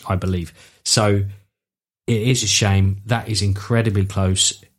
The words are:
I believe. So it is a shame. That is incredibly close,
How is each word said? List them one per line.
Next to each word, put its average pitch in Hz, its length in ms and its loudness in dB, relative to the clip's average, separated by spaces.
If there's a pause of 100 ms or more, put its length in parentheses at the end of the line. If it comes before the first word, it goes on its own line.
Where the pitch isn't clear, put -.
I 98 60 0
believe. 92 360 -4 (320)
So 101 400 2 (840)
it 113 160 0
is 127 200 2
a 107 40 -2
shame. 98 580 2
That 110 240 -2
is 101 140 -2
incredibly 101 640 0
close, 95 560 0 (180)